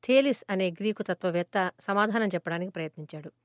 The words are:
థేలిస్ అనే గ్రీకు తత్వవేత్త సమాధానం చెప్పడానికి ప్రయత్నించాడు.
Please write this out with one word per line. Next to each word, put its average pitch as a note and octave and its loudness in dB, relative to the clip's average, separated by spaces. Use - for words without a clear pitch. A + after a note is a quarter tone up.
థేలిస్ C4+ 4
అనే F#3+ 0
గ్రీకు G3+ -4
తత్వవేత్త F3 -2
సమాధానం G#3 2
చెప్పడానికి F3 -4
ప్రయత్నించాడు. D#3 -10